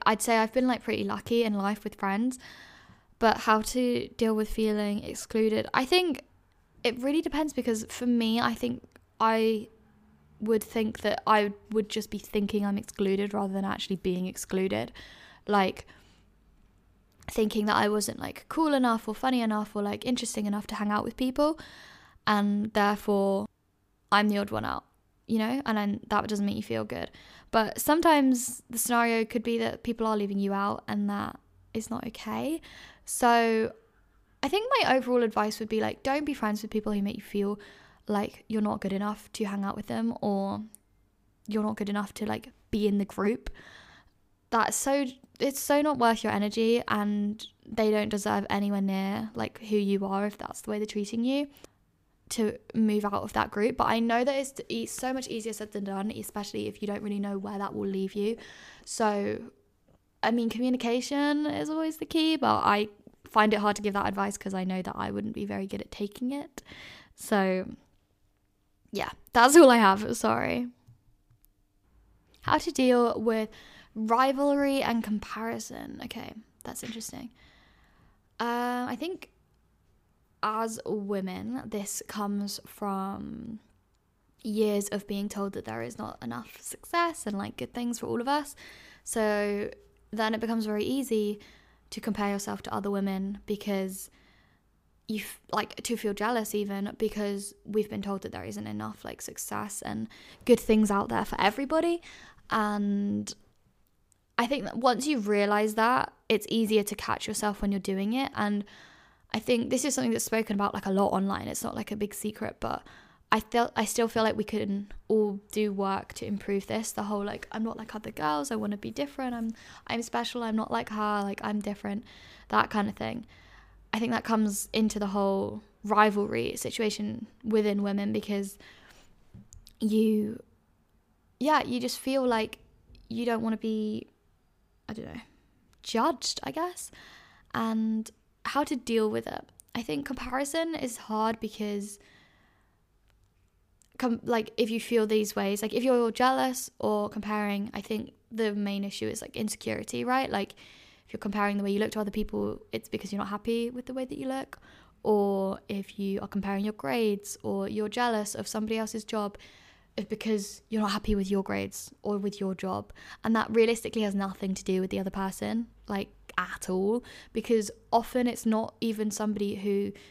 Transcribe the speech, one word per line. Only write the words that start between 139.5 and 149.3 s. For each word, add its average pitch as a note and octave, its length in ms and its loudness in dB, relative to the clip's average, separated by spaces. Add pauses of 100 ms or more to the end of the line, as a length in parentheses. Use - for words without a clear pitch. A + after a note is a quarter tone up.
I A#3+ 80 -4
think - 240 -4
comparison C#4 680 -4
is B3+ 220 -6
hard A3 440 -2
because G#3 580 -6 (2000)
com-, A#3 240 0
like, A3+ 340 0
if G#3 140 2
you A3+ 100 -2
feel A3+ 260 2
these G#3+ 300 2
ways, G3+ 260 0
like, G#3+ 120 -4
if B3 80 2
you're A#3+ 280 4
jealous B3+ 680 2
or G#3 300 0
comparing, G#3 640 -4
I G#3 60 -6
think G#3+ 320 -6 (180)
the A3 240 0
main G3+ 300 -2
issue F#3+ 240 -6
is, A3 120 -6
like, - 160 -12